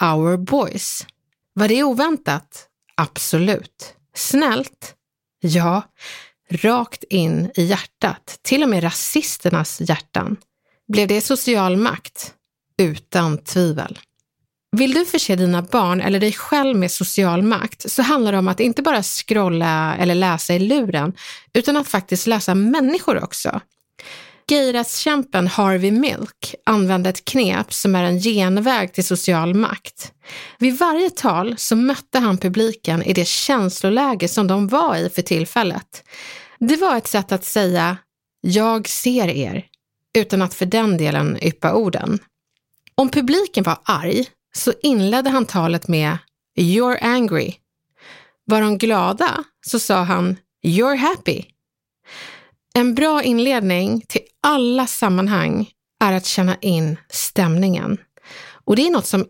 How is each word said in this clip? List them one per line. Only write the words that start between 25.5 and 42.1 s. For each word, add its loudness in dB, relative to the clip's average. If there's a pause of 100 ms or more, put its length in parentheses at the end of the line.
Milk -2 (120)
använde 2
ett -8
knep 0
som 0
är 2
en 2
genväg 0
till -2
social 0
makt. -4 (460)
Vid 2
varje 2
tal -2
så 0
mötte 0
han 2
publiken -2
i 0
det 0
känsloläge 0
som 0
de 2
var 0
i -2
för -2
tillfället. -4 (540)
Det 2
var 2
ett -4
sätt -2
att -2
säga: 0 (440)
"Jag 0
ser 0
er", -4 (540)
utan 2
att -4
för -2
den 2
delen 0
yppa 0
orden. 0 (760)